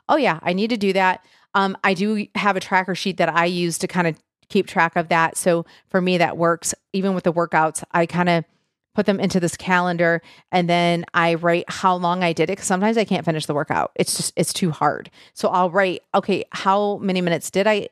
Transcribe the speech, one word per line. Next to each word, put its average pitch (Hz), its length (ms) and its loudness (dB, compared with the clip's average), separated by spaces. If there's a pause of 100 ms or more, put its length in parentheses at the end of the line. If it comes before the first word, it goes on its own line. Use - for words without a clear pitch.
(100)
"Oh 277 60 4
yeah, 196 260 2
I 180 120 -2
need 214 180 -2
to 247 60 0
do 196 160 0
that." 185 300 2 (300)
Um, 196 300 0
I 196 100 2
do 208 400 -2
have 196 220 0
a 185 40 -4
tracker 185 360 0
sheet 180 220 -4
that 165 120 2
I 165 160 2
use 175 320 -2
to 185 100 -4
kinda 170 280 0 (340)
keep 196 160 2
track 165 300 0
of 170 140 -2
that. 165 280 2
So 170 300 0 (200)
for 190 140 0
me, 180 160 2
that 170 180 0
works. 170 380 0 (200)
Even 190 200 0
with 180 120 -4
the 180 60 4
workouts, 160 600 0
I 170 160 2
kinda 175 360 2 (520)
put 208 100 0
them 202 140 0
into 185 200 0
this 170 160 -2
calendar 175 680 0 (280)
and 175 160 2
then 170 460 2
I 170 220 2
write 170 340 0
how 185 260 0
long 180 280 0
I 170 100 2
did 160 160 0
it, 196 60 -4
'cause - 100 -10
sometimes 208 320 0
I 214 80 0
can't 180 180 -2
finish 156 220 -2
the 151 80 -4
workout. 139 420 -2
It's - 220 -2
just, - 180 -6
it's - 160 -2
too 175 200 -2
hard. 147 400 -2 (240)
So - 140 -2
I'll 180 200 0
write, 185 320 0 (140)
"Okay, 190 360 0
how 202 460 0
many 185 240 -2
minutes 170 300 -2
did 196 160 0
I 214 240 0